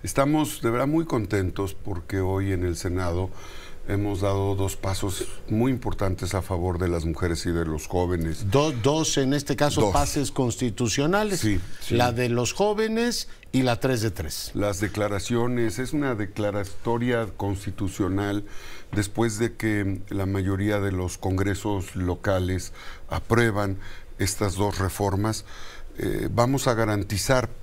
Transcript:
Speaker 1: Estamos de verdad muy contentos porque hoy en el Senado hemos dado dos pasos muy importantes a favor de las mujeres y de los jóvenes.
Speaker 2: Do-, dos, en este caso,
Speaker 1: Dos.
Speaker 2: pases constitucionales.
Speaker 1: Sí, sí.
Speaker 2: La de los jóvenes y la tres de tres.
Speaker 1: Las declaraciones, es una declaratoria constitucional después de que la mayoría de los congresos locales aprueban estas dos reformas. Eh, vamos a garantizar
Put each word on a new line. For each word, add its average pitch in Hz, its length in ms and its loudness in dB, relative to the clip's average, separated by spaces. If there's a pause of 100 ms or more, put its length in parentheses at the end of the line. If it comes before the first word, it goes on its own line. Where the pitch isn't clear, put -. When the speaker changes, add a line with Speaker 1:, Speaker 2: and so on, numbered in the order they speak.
Speaker 1:
Estamos 147 580 2
de 117 80 0
verdad 123 180 2
muy 160 200 2
contentos 98 640 0
porque 95 480 -4
hoy 95 320 0
en 87 100 0
el 87 140 0
Senado 90 540 -2 (580)
hemos 101 320 0
dado 98 340 2
dos 95 220 -2
pasos - 500 -2 (220)
muy 117 240 2
importantes 98 600 0
a 92 80 2
favor 87 360 -2
de 90 100 2
las 85 180 0
mujeres 85 400 0
y 87 60 0
de 85 120 2
los 78 220 -4
jóvenes. 90 640 0
Speaker 2:
Do-, 147 220 4
dos, 143 440 2
en 135 160 4
este 143 240 0
caso, 143 240 4
Speaker 1:
Dos. 101 140 6
Speaker 2:
pases 143 360 2
constitucionales. 139 1080 2
Speaker 1:
Sí, 101 180 4 (220)
sí. - 140 0
Speaker 2:
La 120 180 4
de 123 160 0
los 120 240 2
jóvenes 220 760 0 (220)
y 131 120 4
la 120 180 2
tres 127 220 2
de 110 80 2
tres. - 420 -6
Speaker 1:
Las 101 280 0
declaraciones, 107 1000 0
es 127 160 -4
una 143 200 0
declaratoria 107 1120 -2 (100)
constitucional 101 1040 -2 (480)
después 104 460 0
de 117 160 0
que 101 560 0
la 98 160 -2
mayoría 98 540 0
de 98 120 0
los 90 240 -2
congresos 98 800 -2
locales 92 800 -2 (340)
aprueban 104 680 2 (400)
estas 98 380 0
dos 95 220 0
reformas. 98 680 0 (500)
Eh, - 340 -2
vamos 127 380 2
a 120 60 4
garantizar 107 720 2 (140)